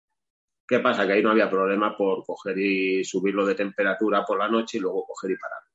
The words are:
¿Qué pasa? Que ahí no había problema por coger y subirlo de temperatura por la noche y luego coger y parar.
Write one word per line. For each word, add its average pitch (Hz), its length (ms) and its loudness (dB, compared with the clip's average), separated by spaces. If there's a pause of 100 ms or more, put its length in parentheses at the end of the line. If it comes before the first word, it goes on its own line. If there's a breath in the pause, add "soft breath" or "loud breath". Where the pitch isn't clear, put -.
(680)
¿Qué 123 120 2
pasa? 113 280 2
Que 98 60 2
ahí 107 100 4
no 110 80 4
había 107 180 4
problema 98 480 0
por 95 280 0
coger 95 320 -6
y 95 460 0
subirlo 98 420 -2
de 98 100 2
temperatura 101 720 0
por 98 140 0
la 104 100 0
noche 113 280 -2
y 104 40 -4
luego 92 240 -2
coger 95 260 -6
y - 60 -4
parar. - 240 -12 (140)